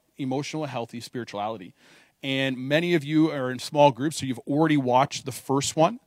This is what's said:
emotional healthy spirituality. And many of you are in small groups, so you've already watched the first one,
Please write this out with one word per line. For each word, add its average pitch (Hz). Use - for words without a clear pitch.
emotional 143
healthy 120
spirituality. 104
And 135
many 151
of 160
you 156
are 131
in 127
small 147
groups, 139
so 139
you've 123
already 151
watched 127
the 123
first -
one, 180